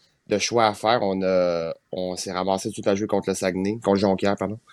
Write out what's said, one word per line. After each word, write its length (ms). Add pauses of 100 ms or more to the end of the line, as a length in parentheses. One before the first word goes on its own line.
(260)
de 100
choix 300
à 80
faire. 280
On 200
a, 520 (180)
on 240
s'est 160
ramassé 400
tout 120
à 120
jouer 100
contre 220
le 80
Saguenay, 440
contre 200
Jonquière, 360
pardon. 220 (140)